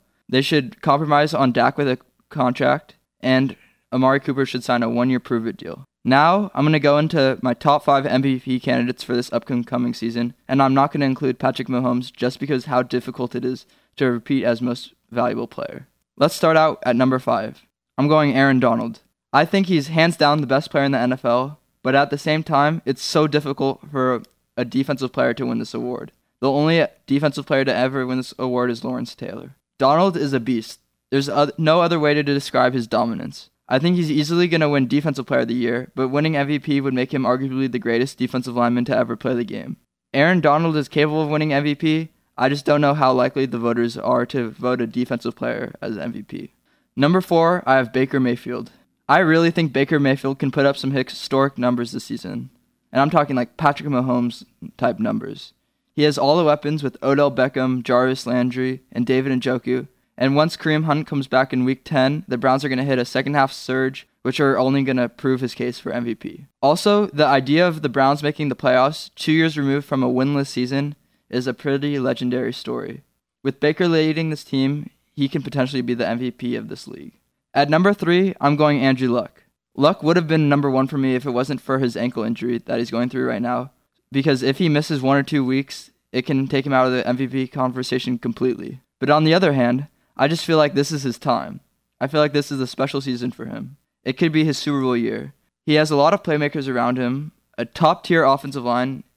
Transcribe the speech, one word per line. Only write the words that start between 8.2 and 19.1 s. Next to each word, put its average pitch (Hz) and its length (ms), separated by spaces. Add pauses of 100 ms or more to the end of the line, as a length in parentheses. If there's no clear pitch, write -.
V 135 180
P 127 200
candidates 123 440
for 123 120
this 123 180
upcoming 120 600
season, 120 400 (120)
and 139 140
I'm 135 140
not 139 160
gonna 143 140
include 131 340
Patrick 127 280
Mahomes 123 460
just - 260
because 139 260
how 127 180
difficult 123 500
it 123 100
is 127 220 (300)
to 131 160
repeat 123 320
as 117 180
most 123 320 (180)
valuable 117 340
player. - 420 (300)
Let's 143 160
start 160 240
out 156 260
at 123 120
number 131 240
five. 117 480 (320)
I'm 143 80
going 151 280
Aaron 135 240
Donald. 117 420 (300)